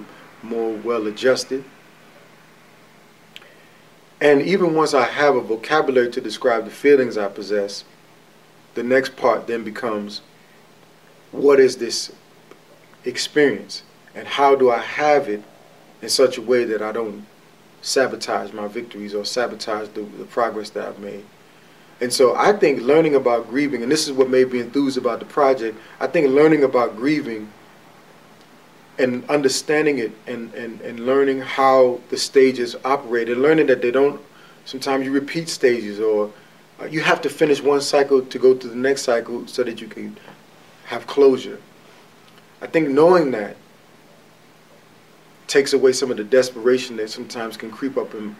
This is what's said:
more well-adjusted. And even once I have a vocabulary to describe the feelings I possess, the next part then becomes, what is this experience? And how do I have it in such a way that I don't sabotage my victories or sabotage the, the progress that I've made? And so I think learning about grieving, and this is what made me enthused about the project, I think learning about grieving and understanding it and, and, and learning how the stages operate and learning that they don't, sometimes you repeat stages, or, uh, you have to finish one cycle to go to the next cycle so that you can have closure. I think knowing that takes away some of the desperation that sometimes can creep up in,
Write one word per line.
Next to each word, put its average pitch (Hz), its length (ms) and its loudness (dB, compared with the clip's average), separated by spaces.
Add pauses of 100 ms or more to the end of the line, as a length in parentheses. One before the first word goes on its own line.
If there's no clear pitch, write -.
(440)
more 113 300 -4
well-adjusted. 117 880 -2 (2500)
And 147 220 6
even 175 320 0
once 151 200 2
I 123 120 4
have 135 320 2
a 117 40 -2
vocabulary 123 680 0
to 131 80 -8
describe 113 460 -2
the 104 60 -14
feelings 127 460 4
I 101 120 -2
possess, 101 560 -6 (880)
the 117 100 -6
next 131 320 0
part - 320 0
then 117 160 -4
becomes, 104 580 -8 (1120)
what 135 300 4
is 123 160 4
this - 340 -8 (960)
experience? 120 800 -2 (300)
And 110 140 -16
how 139 280 2
do 127 140 4
I 117 100 2
have 143 500 0
it 104 140 -6 (580)
in - 80 -8
such - 280 2
a 117 40 -8
way 120 240 0
that 104 160 -4
I 107 100 -6
don't 104 340 -8 (560)
sabotage 107 720 -2
my 107 160 -8
victories 104 460 -12
or 104 120 -4
sabotage 107 640 -6
the, 107 120 -10
the 104 240 -14
progress 107 460 -4
that 98 160 -8
I've 98 120 -14
made? 101 260 -14 (760)
And 123 120 -4
so 123 240 4
I 180 180 4
think 147 280 0
learning 151 340 4
about 120 340 0
grieving, 123 340 -2
and 123 80 -2
this - 160 0
is 139 60 -6
what 127 160 2
made 127 220 2
me 123 80 -2
enthused 127 380 -2
about 113 220 -2
the 107 60 -14
project, 117 520 0 (220)
I 131 80 -4
think 147 220 2
learning 147 340 4
about 123 320 0
grieving 117 560 -4 (1500)
and 123 320 -2
understanding 147 720 0
it 107 140 -6 (120)
and, 117 280 -12
and, 113 260 -12
and 117 260 -12
learning 135 360 2
how 131 580 4 (100)
the 123 80 -4
stages 127 680 2
operate 120 440 -2
and 123 120 -2
learning 151 260 4
that 127 140 4
they 123 100 0
don't, 139 300 0 (420)
sometimes 135 420 -4
you 135 60 -4
repeat 143 380 -4
stages, 104 500 0
or, 107 320 0 (480)
uh, - 60 -12
you 156 160 -6
have - 200 2
to 143 80 -2
finish 151 320 2
one 143 200 2
cycle 139 400 2
to 127 180 -8
go 131 160 6
to 127 140 -10
the 113 60 -10
next 123 260 0
cycle 117 460 -2
so - 160 -2
that 113 180 -10
you 110 60 -14
can 104 300 -14 (680)
have 117 220 -10
closure. 120 520 2 (1040)
I 101 60 -10
think 156 200 0
knowing 151 440 4
that 104 260 -8 (1900)
takes 139 260 2
away 131 180 4
some 127 180 -2
of 117 60 -4
the 104 80 -6
desperation 123 720 0
that 107 140 -6
sometimes 113 480 -10
can 113 140 -12
creep 127 260 -8
up 110 180 -6
in, 104 240 -12